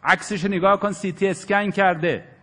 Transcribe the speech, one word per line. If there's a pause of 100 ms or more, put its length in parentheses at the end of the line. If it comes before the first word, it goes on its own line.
عکسش
رو
نگاه
کن،
سی
تی
اسکن
کرده (160)